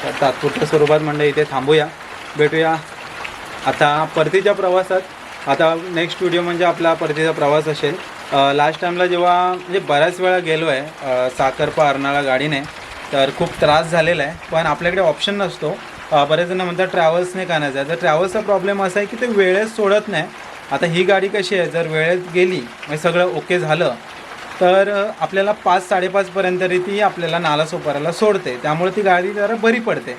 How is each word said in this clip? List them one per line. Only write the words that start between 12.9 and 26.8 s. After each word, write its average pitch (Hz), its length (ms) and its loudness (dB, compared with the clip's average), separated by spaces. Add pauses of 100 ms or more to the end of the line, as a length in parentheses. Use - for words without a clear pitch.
तर 139 240 4
खूप 170 120 -2 (120)
त्रास 160 260 4
झालेला 160 360 2
आहे, 165 320 -6
पण 165 100 2
आपल्याकडे 170 360 0
ऑप्शन 175 340 0
नसतो. 180 420 -4 (340)
अ, 147 140 4
बरेच 160 220 2
जण 185 140 -2
म्हणतात 180 260 0
ट्रॅव्हल्सने 180 580 0
का 165 120 0
नाही 147 140 0
जायचं. 139 240 -2
ट्रॅव्हल्सचा 175 440 0
प्रॉब्लेम 196 440 0
असा 190 160 0
आहे 202 80 -2
की 240 140 -10
ते 254 40 -2
वेळेत 202 420 2
सोडत 208 400 0
नाही, 170 160 -2 (500)
आता 139 120 0
ही 170 180 2
गाडी 190 240 2
कशी 202 320 -2
आहे, 165 100 0
जर 165 180 -2
वेळेत 160 320 0 (140)
गेली, 180 240 2
म्हणजे 143 400 -8
सगळं 175 280 2
ओके 180 340 -2
झालं, 156 340 0 (680)
तर, 190 280 4
अ, 208 340 -2
आपल्याला 196 280 0
पाच, 190 380 0
साडेपाचपर्यंत 185 720 0
तरी 185 200 0
ती 196 200 -2